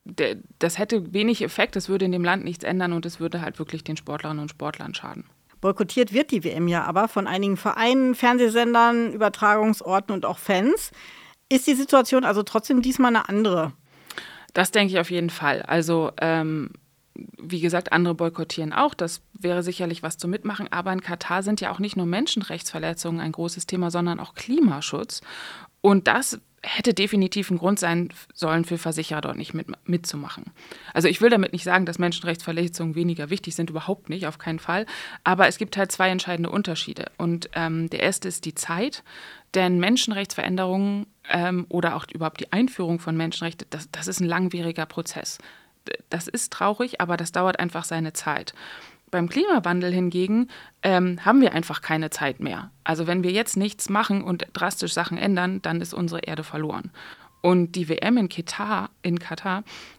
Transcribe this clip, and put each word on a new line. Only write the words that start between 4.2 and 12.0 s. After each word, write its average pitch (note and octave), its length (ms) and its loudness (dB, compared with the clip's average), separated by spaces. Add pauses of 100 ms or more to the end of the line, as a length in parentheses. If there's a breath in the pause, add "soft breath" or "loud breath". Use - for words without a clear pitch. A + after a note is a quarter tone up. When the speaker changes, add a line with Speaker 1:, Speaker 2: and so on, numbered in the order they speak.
Speaker 1:
und D3+ 80 -8
Sportlern - 440 -8
schaden. - 300 -12 (380)
Speaker 2:
Boykottiert G3 500 2
wird B3+ 180 2
die G3 140 0
W F3 60 -2
M E3+ 180 0
ja E3+ 160 2
aber G3+ 240 2
von G3+ 180 -2
einigen G3 300 0
Vereinen, B3+ 580 2
Fernsehsendern, A#3 1000 4
Übertragungsorten G#3 1000 2
und F#3 120 -2
auch F3 100 -2
Fans. G#3+ 540 2 (580 loud breath)
Ist C4 180 4
die D4 80 6
Situation C4 520 4